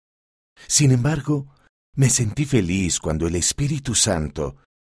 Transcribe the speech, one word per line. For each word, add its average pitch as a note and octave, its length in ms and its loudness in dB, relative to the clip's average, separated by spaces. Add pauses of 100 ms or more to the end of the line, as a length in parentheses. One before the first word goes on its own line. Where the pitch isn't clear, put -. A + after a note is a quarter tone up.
(680)
Sin C#3 240 4
embargo, C#3+ 600 -2 (440)
me C3+ 140 4
sentí A#2 340 -2
feliz F#2 560 0
cuando D#2+ 260 -2
el E2+ 80 -2
Espíritu C3+ 600 -2
Santo D#2 600 -2 (260)